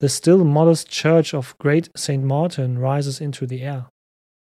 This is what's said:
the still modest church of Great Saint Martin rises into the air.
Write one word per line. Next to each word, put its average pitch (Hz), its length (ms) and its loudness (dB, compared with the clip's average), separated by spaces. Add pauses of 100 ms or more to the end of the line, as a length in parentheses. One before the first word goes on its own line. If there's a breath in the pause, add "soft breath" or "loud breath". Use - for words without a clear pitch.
the 143 80 2
still 175 360 4
modest 160 440 4
church 160 460 0
of 131 240 -8
Great 151 360 0
Saint 135 300 -4
Martin 135 540 -2
rises 135 420 -4
into 139 260 -8
the 127 140 -8
air. 135 240 -10 (640)